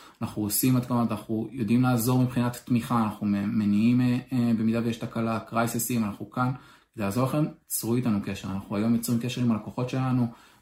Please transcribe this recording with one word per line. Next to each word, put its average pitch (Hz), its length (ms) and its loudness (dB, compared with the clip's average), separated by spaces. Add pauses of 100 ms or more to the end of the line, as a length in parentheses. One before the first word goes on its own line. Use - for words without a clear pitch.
(200)
אנחנו 113 200 -6
עושים 127 360 2
התקנות, 120 340 0
אנחנו 110 400 -4
יודעים 117 300 2
לעזור 127 380 2
מבחינת 123 460 0
תמיכה, 117 380 0
אנחנו 104 240 -4
מ-, 101 320 0
מניעים, 110 420 4
אה, 123 160 4 (160)
אה, 120 240 2
במידה 113 260 2
ויש 113 140 -2
תקלה, 113 420 -4
קרייססים, 117 640 -2
אנחנו 101 260 -6
כאן 127 220 -2 (440)
כדי 107 80 -6
לעזור 120 240 0
לכם, 151 180 0 (220)
צרו 113 280 -2
איתנו 120 280 2
קשר, 95 240 -6
אנחנו 98 280 -6
היום 113 200 2
יוצרים 117 240 0
קשר 123 220 -4
עם 120 100 2
הלקוחות 123 380 -4
שלנו, 127 380 0 (340)